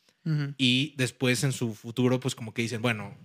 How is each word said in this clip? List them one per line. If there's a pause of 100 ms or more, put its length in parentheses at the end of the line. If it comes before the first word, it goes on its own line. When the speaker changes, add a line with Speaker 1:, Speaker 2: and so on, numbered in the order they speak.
(260)
Speaker 1:
Ujú.
Speaker 2:
y
después
en
su
futuro,
pues,
como
que
dicen,
bueno,